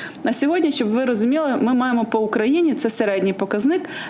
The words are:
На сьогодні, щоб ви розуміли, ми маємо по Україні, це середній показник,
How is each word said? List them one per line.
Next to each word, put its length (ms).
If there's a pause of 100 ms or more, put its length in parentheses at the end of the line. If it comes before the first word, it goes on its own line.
(240)
На 100
сьогодні, 380
щоб 160
ви 180
розуміли, 560
ми 120
маємо 320
по 140
Україні, 540
це 160
середній 440
показник, 560 (200)